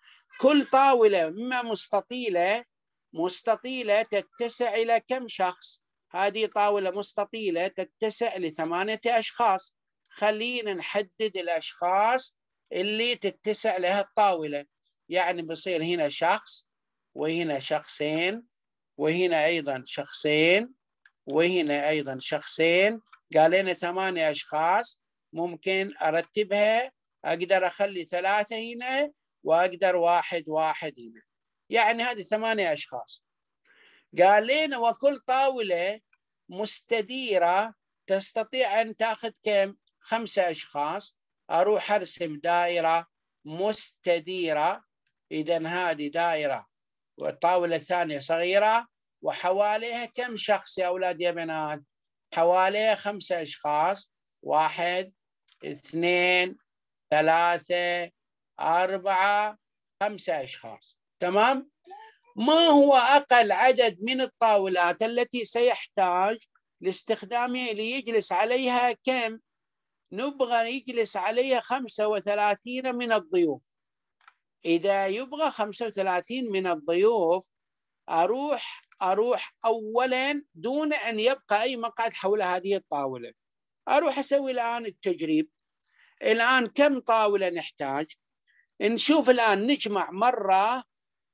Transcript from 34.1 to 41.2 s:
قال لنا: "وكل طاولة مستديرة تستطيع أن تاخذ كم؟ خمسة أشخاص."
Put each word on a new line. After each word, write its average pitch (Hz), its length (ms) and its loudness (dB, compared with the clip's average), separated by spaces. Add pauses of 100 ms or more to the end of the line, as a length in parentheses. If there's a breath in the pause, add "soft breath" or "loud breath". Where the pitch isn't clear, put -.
قال 202 300 6
لنا: 285 300 0
"وكل 233 420 0
طاولة 226 800 -2 (480)
مستديرة 208 1200 0 (340)
تستطيع 214 760 0
أن 220 160 -8
تاخذ 220 340 -4 (120)
كم؟ 196 320 0 (240)
خمسة 202 520 -2
أشخاص." 156 680 -6 (340)